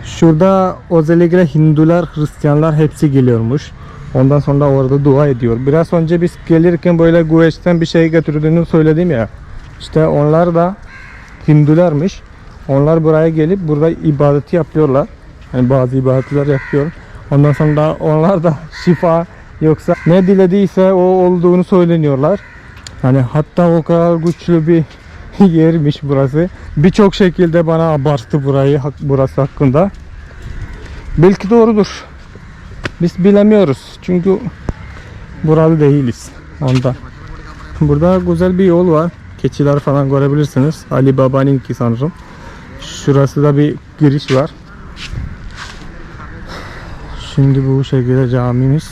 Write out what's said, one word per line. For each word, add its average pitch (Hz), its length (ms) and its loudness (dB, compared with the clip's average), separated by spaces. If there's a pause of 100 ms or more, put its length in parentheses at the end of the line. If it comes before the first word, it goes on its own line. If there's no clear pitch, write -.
Şurada 185 720 2 (160)
özellikle 170 540 4
Hindular, 156 600 2
Hristiyanlar 151 680 -2
hepsi 151 360 0
geliyormuş. 123 600 0 (420)
Ondan 135 260 2
sonra 143 300 0
orada 135 360 0
dua 143 220 4
ediyor. 117 320 0
Biraz 151 340 0
önce 165 280 0
biz 175 100 -2 (160)
gelirken 170 520 2
böyle 165 220 4
güveçten 165 600 2
bir 165 40 0
şey 165 240 2
götürdüğünü 156 560 0
söyledim 160 460 2
ya. 113 180 -2 (500)
İşte 160 280 0
onlar 160 480 2
da 175 200 0 (720)
Hindularmış. 156 760 2 (460)
Onlar 151 360 2
buraya 156 260 2
gelip 160 380 0
burada 151 220 0
ibadeti 147 680 0
yapıyorlar. 147 520 0 (460)
Yani 127 160 0
bazı 131 280 0
ibadetler 135 500 -2
yapıyor. 143 440 -2 (400)
Ondan 147 220 4
sonra 151 460 0
onlar 160 440 0
da 160 140 0 (280)
şifa 170 400 2 (360)
yoksa 156 340 0 (120)
ne 180 200 4
dilediyse 190 680 2
o 180 60 2
olduğunu 180 640 2
söyleniyorlar. 170 760 0 (640)
Yani 131 160 2
hatta 151 500 0
o 165 140 2
kadar 170 320 0
güçlü 165 520 -2
bir 165 160 2 (560)
<laughs> - 0 -
yermiş 165 640 2
burası. 139 460 0 (280)
Birçok 190 380 2
şekilde 170 520 2
bana 165 160 0
abarttı 147 600 -2
burayı, 139 320 2
hak-, 135 240 -6
burası 135 400 0
hakkında. 143 500 0 (1300)
Belki 180 320 2
doğrudur. 220 540 2 (1000)
Biz 175 220 -2
bilemiyoruz. 202 540 4 (240)
Çünkü 180 380 -2 (1040)
buralı 160 360 2
değiliz 143 500 0 (320)
ondan. 127 340 0 (840)
Burada 156 360 2
güzel 180 400 0
bir 196 80 2
yol 175 260 2
var. 160 200 0 (300)
Keçiler 143 380 0
falan 139 300 -2
görebilirsiniz. 139 840 0
Ali 135 260 2
Baba'nınki 135 560 0
sanırım. 120 380 -4 (680)
Şurası 139 640 0
da 147 140 2
bir 147 180 0 (240)
giriş 143 320 0
var. 131 200 0 (2750)
Şimdi 135 320 2
bu 135 160 0
şekilde 127 460 0
camimiz. 127 640 -2